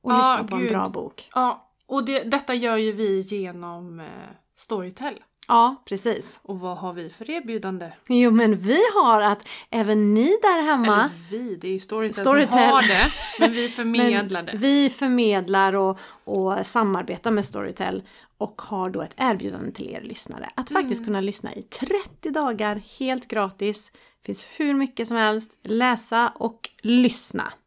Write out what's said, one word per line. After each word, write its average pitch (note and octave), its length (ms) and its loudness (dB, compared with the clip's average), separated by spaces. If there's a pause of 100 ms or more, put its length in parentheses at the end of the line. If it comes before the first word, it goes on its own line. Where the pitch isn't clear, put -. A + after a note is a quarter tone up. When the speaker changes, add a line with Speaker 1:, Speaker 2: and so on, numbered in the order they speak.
Speaker 1:
Och B3 80 -2
Speaker 2:
Ja, B3 60 4
Speaker 1:
lyssna B3+ 300 2
på G3 100 -6
Speaker 2:
gud. A#3 100 -2
Speaker 1:
en A3 60 -2
bra F#3+ 160 -4
bok. - 440 -12
Speaker 2:
Ja, B3+ 360 -2 (180)
och C4+ 180 -4
det, C4+ 180 -2
detta C4 300 -2
gör A#3 240 0
ju A3 140 0
vi G3+ 280 -2
genom, F3 800 -10
eh, D#3 60 -16 (520)
Storytel. G#3+ 640 -8 (280)
Speaker 1:
Ja, A#3+ 380 4
precis. - 580 -4
Speaker 2:
Och F#3+ 160 -12
vad F3+ 180 -8
har F3+ 160 -8
vi E3+ 160 -12
för - 200 -16
erbjudande? G#3+ 640 -8 (180)
Speaker 1:
Jo, B3 220 6
men A3 260 6
vi G#3+ 220 2 (160)
har A#3 260 6
att G#3 260 0 (220)
även G#3+ 440 2
ni A3+ 120 4 (160)
där F4 240 4
hemma A#3 300 2
Speaker 2:
Eller B3+ 140 4 (200)
vi, A3 260 -8
det F3 120 -10
är F#3+ 40 -4
ju F#3+ 80 -2
Storytel G#3+ 420 -4
Speaker 1:
Storytel. C4+ 300 4
Speaker 2:
som B3 80 6
har B3+ 220 6
det, G#3+ 300 4 (280)
men C4+ 120 4
vi A#3+ 180 -2
Speaker 1:
<laughs> - 0 -
Speaker 2:
förmedlar A3+ 760 0
Speaker 1:
Men - 20 -10
Speaker 2:
det. - 160 -8
Speaker 1:
vi C#4 280 4
förmedlar G3 840 2
och, F#3+ 260 2 (240)
och F#3+ 420 -2
samarbetar G3 680 0
med G#3 140 2
Storytel F#3 580 -6 (340)
och - 240 -10
har F#3 280 -6
då F#3 120 -6
ett E3 160 -12
erbjudande G#3 540 -2
till - 180 -12
er - 120 -12
lyssnare. - 540 -14
Att B3+ 140 -8
faktiskt C4 300 -2
Speaker 2:
Mm. A#3 80 -12
Speaker 1:
kunna G3 140 -2
lyssna G3 320 -8
i G3+ 80 -12
trettio - 720 -6
dagar G#3+ 500 -4 (180)
helt C4 280 -4
gratis. G#3 640 -4 (340)
Finns G3 200 -10 (100)
hur C#4+ 180 0
mycket C4 340 -2
som A#3 100 -2
helst. A3 340 0 (120)
Läsa A#3 720 0
och - 340 -6 (120)
lyssna. A#3+ 600 2 (240)